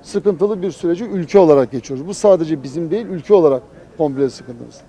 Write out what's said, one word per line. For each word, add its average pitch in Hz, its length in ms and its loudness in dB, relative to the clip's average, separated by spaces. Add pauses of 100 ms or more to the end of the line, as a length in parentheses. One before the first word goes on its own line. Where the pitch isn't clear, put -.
sıkıntılı 196 580 -2
bir 185 100 -4
süreci 175 340 -4
ülke 190 340 0
olarak 143 320 4
geçiyoruz. 135 360 -10
Bu 202 60 -10
sadece 165 500 2
bizim 151 280 -8
değil, 214 140 -4
ülke 190 280 -2
olarak 147 280 4 (360)
komple 139 320 -2
sıkıntımız. 120 460 -16 (140)